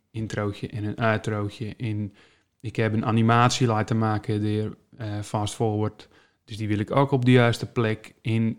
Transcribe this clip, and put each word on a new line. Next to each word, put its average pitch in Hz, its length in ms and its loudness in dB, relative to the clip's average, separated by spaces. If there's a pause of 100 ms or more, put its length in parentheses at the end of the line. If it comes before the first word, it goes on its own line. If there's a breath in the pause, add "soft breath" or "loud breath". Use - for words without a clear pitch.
(100)
introotje 104 580 -6
en 101 160 -8
een 104 120 -6
outrootje. 107 800 -2
En 104 380 -6 (460 soft breath)
ik - 160 -10
heb 110 160 0
een 113 140 0
animatie 117 600 4
laten 110 320 0
maken 107 440 0
door, 107 340 -2 (200)
eh, 104 260 -8
Fast 104 320 -4
Forward. 107 540 -2 (360 soft breath)
Dus 107 140 -14
die 107 100 -6
wil 104 100 0
ik 107 120 -4
ook 135 200 2
op 127 140 2
de 127 60 6
juiste 120 360 6
plek. - 560 -4
En 113 360 0